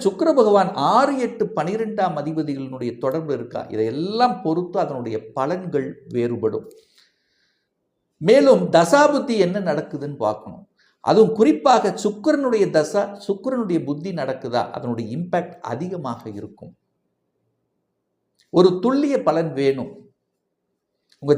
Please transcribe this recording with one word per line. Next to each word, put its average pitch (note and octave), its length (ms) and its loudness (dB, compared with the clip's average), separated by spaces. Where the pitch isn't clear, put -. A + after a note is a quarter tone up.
சுக்கிர G3+ 240 2
பகவான் G3+ 320 4
ஆறு, C#4 200 4
எட்டு, - 180 -4
பனிரெண்டாம் G3 600 -2
அதிபதிகளினுடைய C3+ 720 -6
தொடர்பு D3 320 -2
இருக்கா? A#2 240 -10
இதையெல்லாம் F3+ 600 -2
பொறுத்து E3 400 -2
அதனுடைய C3+ 340 -6
பலன்கள் D3 500 -4
வேறுபடும். A2+ 520 -4
மேலும் A3+ 440 6
தசாபுத்தி B3+ 600 4
என்ன G3 220 -2
நடக்குதுன்னு D3 560 -6
பார்க்கணும். G#2 400 -6
அதுவும் G3 340 4
குறிப்பாக B3+ 560 4
சுக்கிரனுடைய A#3+ 640 0
தசா, F3 260 0
சுக்கிரனுடைய G#3 540 -2
புத்தி D#3 300 -6
நடக்குதா, C3 440 -4
அதனுடைய A#2 280 -6
இம்பாக்ட் F3 380 -4
அதிகமாக D3+ 480 -8
இருக்கும். - 340 -18
ஒரு F#3 180 6
துல்லிய C#4 320 2
பலன் D#3 320 0
வேணும். C3+ 340 -2
உங்க C#3+ 160 4